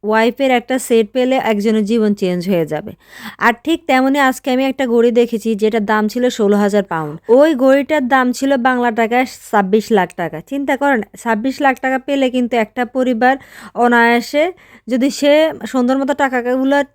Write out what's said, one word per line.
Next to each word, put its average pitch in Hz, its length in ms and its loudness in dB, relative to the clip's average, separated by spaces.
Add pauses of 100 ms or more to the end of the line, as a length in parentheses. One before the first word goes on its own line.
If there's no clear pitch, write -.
ওয়াইফের 226 460 0
একটা 254 280 0
সেট 226 340 0
পেলে 254 240 0
একজনের 220 480 0
জীবন 214 300 0
চেঞ্জ 180 340 -4
হয়ে 170 180 0
যাবে। 151 260 -8 (460)
আর 233 140 0 (120)
ঠিক 320 220 -4
তেমনি 269 320 2
আজকে 262 320 0
আমি 254 140 0
একটা 269 220 -2
ঘড়ি 233 240 2
দেখেছি 226 440 0
যেটার 214 300 -2
দাম 214 240 0
ছিল 247 200 -2
ষোলো 208 280 0
হাজার 202 260 2
পাউন্ড। 160 460 -6
ওই 294 260 6
ঘড়িটার 269 540 2
দাম 254 240 2
ছিল 269 240 -2
বাংলা 247 340 0
টাকায় 233 360 0 (240)
ছাব্বিশ 208 420 0
লাখ 185 240 2
টাকা। 160 240 -8
চিন্তা 277 360 -4
করেন, 277 240 0 (220)
ছাব্বিশ 233 380 -2
লাখ 269 200 0
টাকা 262 180 -2
পেলে 269 320 -2
কিন্তু 247 260 -2
একটা 233 280 -2
পরিবার 247 520 0 (380)
অনায়াসে, 240 800 2 (360)
যদি 254 220 0
সে 294 420 2 (140)
সুন্দর 254 320 0
মতো 277 160 -2
টাকাগুলো 262 640 0 (180)